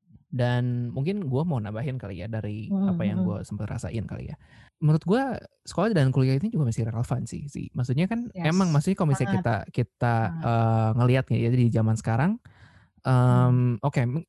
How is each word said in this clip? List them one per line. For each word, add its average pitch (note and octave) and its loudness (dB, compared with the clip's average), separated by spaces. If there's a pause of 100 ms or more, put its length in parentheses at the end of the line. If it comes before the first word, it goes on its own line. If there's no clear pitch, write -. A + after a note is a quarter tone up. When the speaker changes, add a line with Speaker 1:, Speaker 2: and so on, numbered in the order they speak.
(300)
Speaker 1:
Dan B2 -2
mungkin D#3 -4
gua C3 -2
mau E3 -2
nambahin A2 -6
kali G#2 -10
ya F#2 -8
dari G#2+ -8
Speaker 2:
Hmm, G3 -2
Speaker 1:
apa F3 -2
yang G#2+ -2
Speaker 2:
hmm. F3+ 0
Speaker 1:
gua - -2
sempet G#2 -8
rasain - -6
kali - -10
ya. - -12 (420)
Menurut D#3 2
gua A#3+ -2 (240)
sekolah G3+ -2
dan C#3+ 4
kuliah C3 2
ini E3 -2
juga D#3 0
masih A2+ -2
relevan A#2+ -4
sih, D3 -10
sih. - -10
Maksudnya C3 -2
kan A#3 -6
Speaker 2:
Yes. F3+ -10
Speaker 1:
emang F3+ 2
maksudnya D#3 2
kalau D#3+ 2
misalnya C3+ 0
Speaker 2:
Sangat. F#3+ 2
Speaker 1:
kita, A#2 0 (160)
kita, A#2+ 0 (140)
Speaker 2:
Sangat. - -6
Speaker 1:
eh, A2+ 2
ngelihat B2 4
ya A#2 2
di B2 4
zaman A2 2
sekarang, A#2 0 (680)
em, C3 2 (640)
Speaker 2:
Hmm. - -8
Speaker 1:
oke, C#3+ 0
m-, B2+ -2